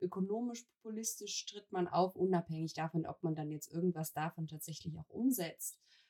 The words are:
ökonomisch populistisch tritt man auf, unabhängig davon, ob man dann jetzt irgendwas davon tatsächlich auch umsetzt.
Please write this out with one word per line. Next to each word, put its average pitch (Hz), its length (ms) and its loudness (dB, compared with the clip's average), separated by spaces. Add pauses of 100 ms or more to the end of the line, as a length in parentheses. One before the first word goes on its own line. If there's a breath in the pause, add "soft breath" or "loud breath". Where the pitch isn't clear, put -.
ökonomisch 208 640 0
populistisch - 800 -6
tritt 202 260 -12
man 180 160 2
auf, 185 280 4
unabhängig 170 580 2
davon, 160 320 0
ob - 160 -6
man 160 120 2
dann 156 160 -2
jetzt 151 200 -6
irgendwas 165 420 2
davon 160 360 -2
tatsächlich 156 500 -8
auch 160 100 -12
umsetzt. 220 720 0 (320 soft breath)